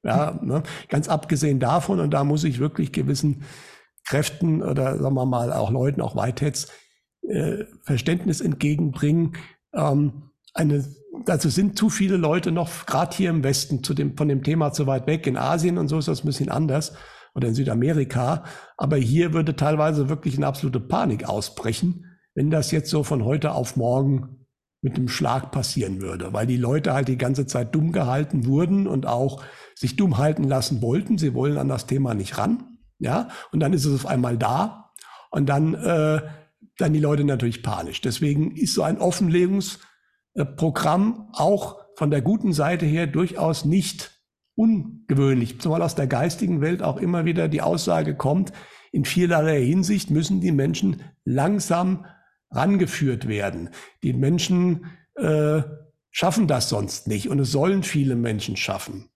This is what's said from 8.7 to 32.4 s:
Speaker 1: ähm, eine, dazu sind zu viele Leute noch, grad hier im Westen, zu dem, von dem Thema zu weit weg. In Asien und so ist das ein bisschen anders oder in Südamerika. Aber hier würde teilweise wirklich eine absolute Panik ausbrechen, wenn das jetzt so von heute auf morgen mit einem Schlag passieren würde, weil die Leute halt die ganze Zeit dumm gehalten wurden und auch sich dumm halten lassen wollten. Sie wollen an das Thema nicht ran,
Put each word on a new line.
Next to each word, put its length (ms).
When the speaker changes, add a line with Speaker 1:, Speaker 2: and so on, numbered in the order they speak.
Speaker 1:
ähm, 560
eine, 320
dazu 240
sind 300
zu 100
viele 300
Leute 340
noch, 320
grad 300
hier 160
im 120
Westen, 400
zu 120
dem, 240
von 100
dem 140
Thema 320
zu 120
weit 200
weg. 200
In 120
Asien 400
und 100
so 100
ist 100
das 160
ein 20
bisschen 240
anders 420
oder 140
in 60
Südamerika. 880
Aber 220
hier 340
würde 240
teilweise 540
wirklich 260
eine 100
absolute 340
Panik 460
ausbrechen, 800
wenn 160
das 200
jetzt 200
so 120
von 220
heute 280
auf 240
morgen 680
mit 140
einem 120
Schlag 440
passieren 500
würde, 320
weil 120
die 120
Leute 340
halt 160
die 80
ganze 300
Zeit 280
dumm 180
gehalten 520
wurden 420
und 200
auch 360
sich 220
dumm 220
halten 260
lassen 380
wollten. 340
Sie 160
wollen 240
an 120
das 180
Thema 260
nicht 240
ran, 420